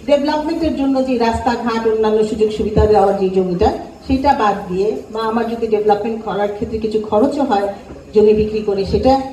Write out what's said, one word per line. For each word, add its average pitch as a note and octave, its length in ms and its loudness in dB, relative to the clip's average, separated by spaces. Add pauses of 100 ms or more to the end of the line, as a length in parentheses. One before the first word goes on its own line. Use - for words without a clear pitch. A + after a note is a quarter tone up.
ডেভেলপমেন্টের D4+ 720 0
জন্য C4+ 320 0
যে B3+ 100 0
রাস্তাঘাট, A3+ 680 0
অন্যান্য A3 360 2
সুযোগ G#3+ 280 0
সুবিধা G3+ 340 0
দেওয়ার G3 340 4
যে F#3+ 100 2
জমিটা, F#3 440 0 (340)
সেটা C4+ 260 2
বাদ G3+ 220 0 (140)
দিয়ে, F#3+ 220 0 (200)
বা A3 100 -6
আমার A3 280 -2
যদি A3+ 180 -4
ডেভেলপমেন্ট G#3 560 0
করার G3+ 240 -4
ক্ষেত্রে G#3 300 -6
কিছু A3 220 -2
খরচও C#4 440 0
হয় G3+ 300 -2 (400)
জমি G#3+ 200 6
বিক্রি G#3+ 260 0
করে, G3 260 -2
সেটা C4 360 2 (120)